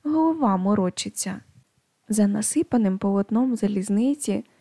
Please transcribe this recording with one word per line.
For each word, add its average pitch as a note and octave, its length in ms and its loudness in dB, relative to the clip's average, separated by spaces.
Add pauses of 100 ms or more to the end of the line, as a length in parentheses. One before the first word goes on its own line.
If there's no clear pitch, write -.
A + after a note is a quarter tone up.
голова D#4 540 2
морочиться». F#3+ 840 -2 (680)
За G#3 180 2
насипаним G#3 720 0
полотном G#3 580 0
залізниці G#3 880 -2 (160)